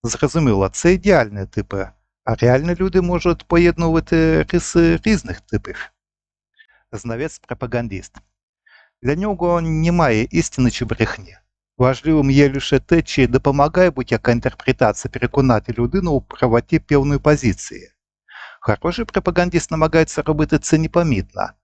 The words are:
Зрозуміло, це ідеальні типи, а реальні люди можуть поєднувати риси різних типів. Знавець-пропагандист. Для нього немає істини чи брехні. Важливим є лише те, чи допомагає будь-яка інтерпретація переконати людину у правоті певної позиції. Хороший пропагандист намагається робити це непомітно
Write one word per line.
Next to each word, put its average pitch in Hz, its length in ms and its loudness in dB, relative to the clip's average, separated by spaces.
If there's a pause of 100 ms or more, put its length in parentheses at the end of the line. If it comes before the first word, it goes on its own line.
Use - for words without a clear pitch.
Зрозуміло, 117 640 0
це 170 240 0
ідеальні 131 540 0
типи, 98 420 -6 (360)
а 117 100 -2
реальні 135 400 2
люди 185 260 0
можуть 175 440 -2
поєднувати 165 960 2
риси 170 640 0
різних 196 360 -2
типів. - 520 -8 (1000)
Знавець-пропагандист. 117 1200 -8 (880)
Для 135 120 0
нього 175 460 -2
немає 160 680 2
істини 127 400 0
чи - 140 -6
брехні. 104 520 -4 (420)
Важливим 135 520 2
є 139 220 4
лише 135 260 -2
те, 165 240 2
чи - 240 0
допомагає 143 640 2
будь-яка - 420 -2
інтерпретація - 800 -2
переконати 123 600 0
людину 156 400 -2
у 135 80 0
правоті - 580 0
певної 143 420 0
позиції. 117 720 -2 (680)
Хороший 170 440 -4
пропагандист 175 640 -2
намагається 160 520 0
робити 156 360 -2
це - 200 0
непомітно 151 680 -2 (160)